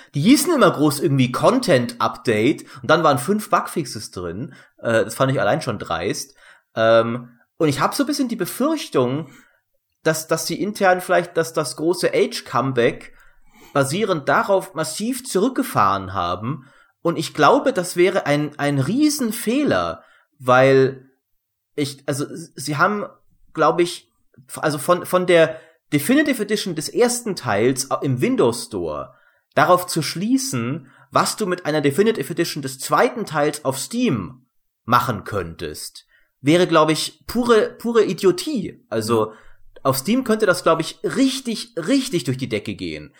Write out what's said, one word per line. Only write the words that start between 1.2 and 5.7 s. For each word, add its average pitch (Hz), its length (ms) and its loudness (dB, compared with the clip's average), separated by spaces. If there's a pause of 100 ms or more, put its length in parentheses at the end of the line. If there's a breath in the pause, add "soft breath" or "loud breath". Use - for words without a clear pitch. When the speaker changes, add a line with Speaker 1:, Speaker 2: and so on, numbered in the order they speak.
Speaker 1:
Content 165 680 2
Update 113 640 0 (160 loud breath)
und 113 100 -2
dann 165 120 4
waren 143 160 4
fünf 208 320 -4
Bugfixes 156 640 -4
drin. 92 420 -8 (240 loud breath)
Äh, 113 260 2
das - 120 -8
fand 135 160 2
ich 139 80 -2
allein 110 200 2
schon 110 200 -6